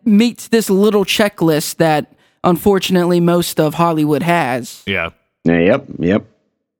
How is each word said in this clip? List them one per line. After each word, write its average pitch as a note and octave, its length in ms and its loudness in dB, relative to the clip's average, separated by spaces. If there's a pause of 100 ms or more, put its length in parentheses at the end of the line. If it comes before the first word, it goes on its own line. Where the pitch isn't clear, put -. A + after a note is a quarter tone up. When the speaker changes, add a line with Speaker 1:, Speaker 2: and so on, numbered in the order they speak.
Speaker 1:
meets A3 440 2
this A3+ 200 0
little G3+ 380 2
checklist E3 720 -2
that D#3 340 0 (320)
unfortunately F3 760 0
most E3+ 380 0
of D3+ 160 0
Hollywood D#3 480 0
has. C3+ 640 -4
Speaker 2:
Yeah. F#2 240 -4 (340)
Speaker 3:
Yeah, E2+ 160 2
yep, A#2+ 240 2 (140)
yep. G2 260 0 (560)